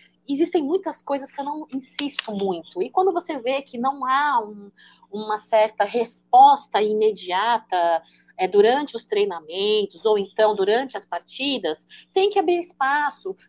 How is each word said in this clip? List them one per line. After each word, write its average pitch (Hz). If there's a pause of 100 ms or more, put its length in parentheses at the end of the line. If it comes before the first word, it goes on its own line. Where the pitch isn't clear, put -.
(300)
Existem 311
muitas 320
coisas 277
que -
eu 269
não 302
insisto 269
muito, 190
e 247
quando 381
você 330
vê 262
que 254
não 269
há 269
um, 208 (400)
uma 214
certa 214
resposta 240
imediata, 196 (360)
é, 185
durante 226
os 233
treinamentos, 202
ou 214
então 208
durante 220
as 196
partidas, 202
tem 392
que 392
abrir 349
espaço 294 (140)